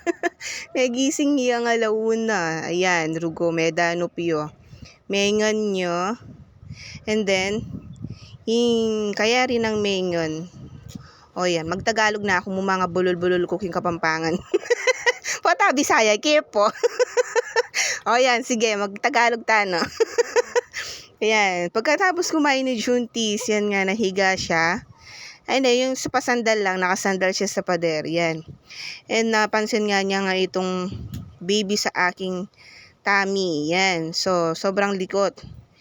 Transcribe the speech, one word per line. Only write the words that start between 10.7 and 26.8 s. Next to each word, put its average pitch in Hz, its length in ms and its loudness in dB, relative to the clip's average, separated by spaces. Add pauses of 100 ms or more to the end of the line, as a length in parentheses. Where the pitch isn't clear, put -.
O 180 80 -2
yan, 170 240 0
magtagalog 214 560 0
na 190 160 2
ako, 190 160 -4
mga 190 320 0
bulol-bulol 180 560 0
ko 175 160 -2
king 180 160 -6
Kapampangan. 165 640 0 (500)
<laughs> - 540 -2
Pata, 349 320 4
Bisaya, 254 400 4
kepo. 302 560 2
<laughs> - 1400 -2
O 220 80 4
yan, 247 320 2
sige, 226 320 0
magtagalog 226 640 0
ta, 208 240 2
no? 170 180 0
<laughs> - 80 -8 (1300)
Ayan, 202 560 2
pagkatapos 339 560 2
kumain 285 320 2
ni 262 160 0
Juntis, 226 720 0
yan 208 240 2
nga, 196 80 2
nahiga 190 560 2
siya. 170 480 0 (640)
Ay, 247 80 2
na, 269 80 2
yung 254 320 2
sa - 80 -6
pasandal 233 560 0
lang, 185 160 0
nakasandal 185 560 0